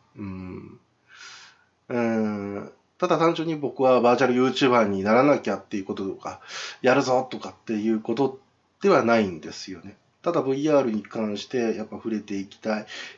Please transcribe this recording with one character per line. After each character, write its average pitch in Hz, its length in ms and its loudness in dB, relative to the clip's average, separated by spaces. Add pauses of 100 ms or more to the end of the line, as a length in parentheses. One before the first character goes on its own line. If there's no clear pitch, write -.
(180)
う 104 60 -12
ん。 92 560 -12 (1120)
う 123 100 -2
ん。 104 720 -2 (260)
た 180 100 -2
だ 170 100 2
単 165 180 2
純 160 120 -4
に 165 80 -2
僕 139 260 -6
は 127 200 6
バ 120 120 6
ー 120 40 4
チ 139 60 2
ャ 127 40 6
ル 123 60 2
YouTuber 123 540 4
に 98 160 -2
な 104 100 2
ら 123 100 6
な 143 160 4
き 110 120 -4
ゃ 95 60 -2
っ - 60 -16
て - 140 -8
い 98 40 -4
う 95 40 -14
こ 101 100 -6
と 98 120 -6
と 90 80 -6
か、 - 240 -12 (420)
や 127 140 4
る 139 80 4
ぞ 127 260 2
と 110 100 -10
か 104 100 -12
っ - 40 -16 (120)
て 113 80 -4
い 107 160 0
う 110 100 2
こ 113 160 -4
と 131 240 0 (420)
で 196 80 4
は 143 140 6
な 117 160 4
い 104 80 2
ん 82 140 -8
で 80 100 -14
す - 200 -14
よ 85 100 -14
ね。 98 160 -20 (240)
た 175 100 -2
だ 160 100 0
ブ 135 140 -2
イ 143 140 -2
ア 147 100 6
ー 135 40 4
ル 120 80 0
に 107 120 -2
関 107 340 -6
し - 80 -12
て 113 300 -2
や 107 80 -8
っ 110 40 -10
ぱ 101 100 -14
触 117 140 -10
れ 107 80 -2
て 98 200 -8
い 95 80 -8
き - 100 -20
た 107 220 -4
い。 - 80 -12 (300)